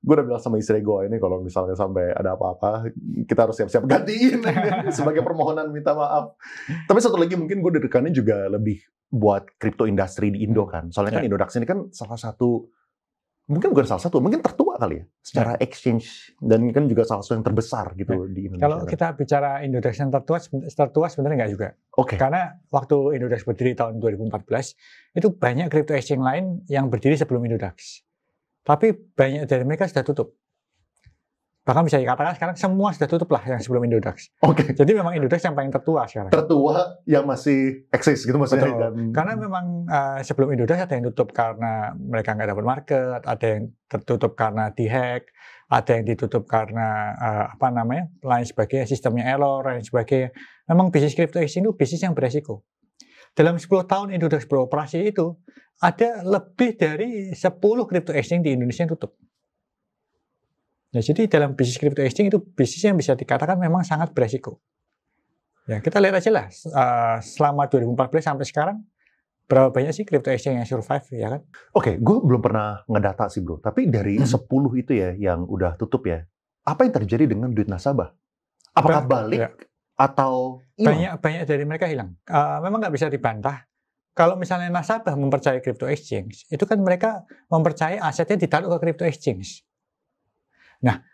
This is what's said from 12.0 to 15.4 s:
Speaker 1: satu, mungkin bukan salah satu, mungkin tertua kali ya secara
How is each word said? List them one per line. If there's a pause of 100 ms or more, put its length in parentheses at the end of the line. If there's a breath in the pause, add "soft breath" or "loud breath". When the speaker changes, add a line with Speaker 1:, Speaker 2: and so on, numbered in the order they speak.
Speaker 1:
satu, (760)
mungkin
bukan
salah
satu,
mungkin
tertua (100)
kali
ya (140)
secara